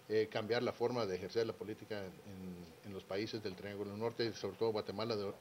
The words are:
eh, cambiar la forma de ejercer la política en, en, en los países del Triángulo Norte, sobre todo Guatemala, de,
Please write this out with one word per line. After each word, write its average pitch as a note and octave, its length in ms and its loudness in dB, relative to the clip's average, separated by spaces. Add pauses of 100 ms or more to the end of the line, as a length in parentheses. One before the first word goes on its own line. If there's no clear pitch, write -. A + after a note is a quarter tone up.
eh, A2 220 6
cambiar A2+ 320 2
la A2 100 4
forma A#2+ 320 2
de F#2+ 120 2
ejercer A2+ 300 2
la A2+ 60 0
política G#2+ 460 -6
en, F#2+ 80 -4
en, F2+ 800 -10
en G2 80 -8
los F2+ 100 -6
países G#2+ 380 -2
del G2 120 -2
Triángulo G2+ 420 -4
Norte, A2+ 360 0
sobre F#2+ 240 -4
todo A2+ 160 4
Guatemala, G#2+ 440 0
de, G2+ 100 0 (140)